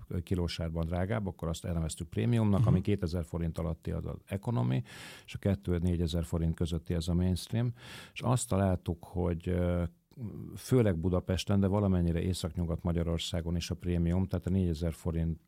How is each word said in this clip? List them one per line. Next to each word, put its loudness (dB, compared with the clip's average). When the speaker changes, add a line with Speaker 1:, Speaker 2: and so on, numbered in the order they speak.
Speaker 1:
ö, -6
kilósárban -2
drágább, -2
akkor -6
azt -4
elneveztük -4
prémiumnak, 2
Speaker 2:
Mhm. 4
Speaker 1:
ami 6
kétezer 0
forint -2
alatti, -4
az -4
az -8
economy, -2
és -14
a -8
kettő-négyezer 0
forint 0
közötti, -2
ez -2
a 2
mainstream. 0
És -14
azt 0
találtuk, 2
hogy, -2
ö, 2
főleg 2
Budapesten, 2
de 6
valamennyire 4
Északnyugat-Magyarországon -2
is -2
a -4
prémium, 2
tehát -4
a -2
négyezer 2
forint, -2